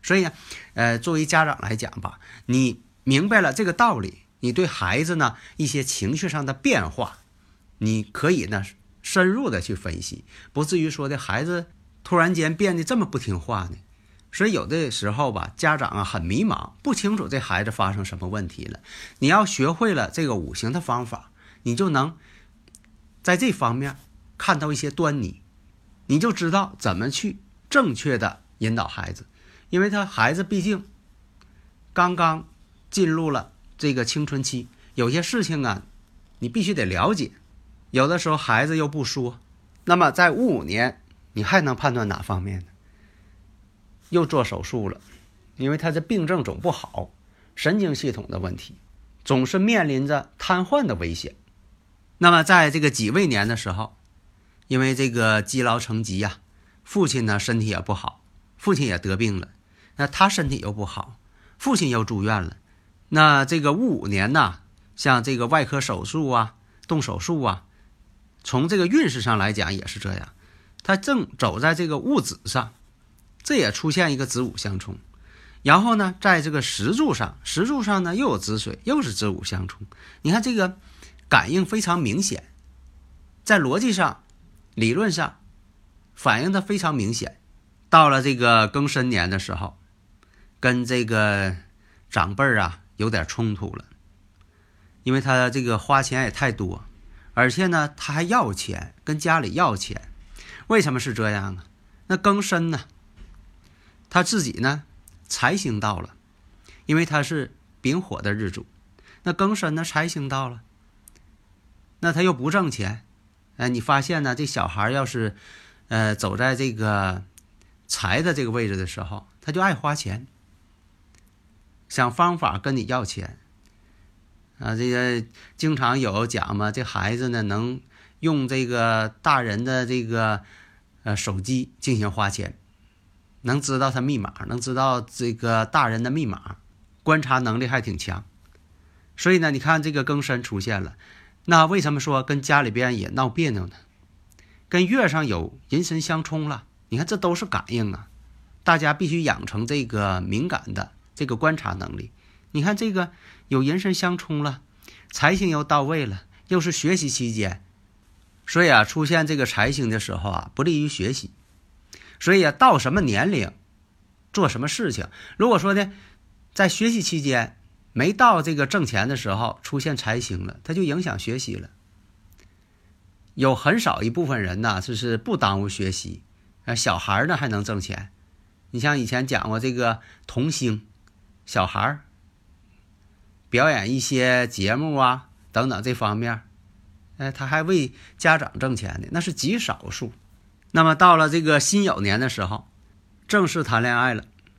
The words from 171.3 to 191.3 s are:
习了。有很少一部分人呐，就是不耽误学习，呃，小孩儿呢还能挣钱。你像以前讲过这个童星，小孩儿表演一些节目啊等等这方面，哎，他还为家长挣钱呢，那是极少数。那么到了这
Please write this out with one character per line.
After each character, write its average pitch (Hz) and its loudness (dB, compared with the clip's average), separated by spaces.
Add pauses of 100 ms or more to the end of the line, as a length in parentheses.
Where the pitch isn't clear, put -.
习 101 -8
了。 95 -12 (1600)
有 131 2
很 160 2
少 226 0
一 113 0
部 160 -2
分 127 -2
人 92 -4
呐， 107 0
就 117 -6
是 113 -2
不 202 -4
耽 98 2
误 101 -2
学 95 -4
习， 85 -10 (400)
呃， 117 -4
小 101 0
孩 98 -4
儿 120 2
呢 175 0
还 139 -4
能 101 -2
挣 104 -4
钱。 98 -10 (600)
你 123 -8
像 147 2
以 123 -2
前 127 -2
讲 120 -2
过 110 0
这 127 -2
个 120 0 (260)
童 139 -2
星， 110 -2 (600)
小 92 0
孩 101 -4
儿 143 -2 (1500)
表 135 4
演 113 0
一 135 0
些 127 2
节 107 0
目 151 -2
啊 131 2 (220)
等 123 0
等 104 -4
这 123 -2
方 107 -2
面， 113 -4 (760)
哎， 135 -6
他 135 -10
还 156 0
为 160 2 (240)
家 160 4
长 - -6
挣 131 0
钱 92 -8
呢， - -12
那 170 -2
是 170 -4
极 208 -2
少 - -6
数。 113 -8 (600)
那 160 6
么 160 6
到 180 10
了 156 4
这 165 0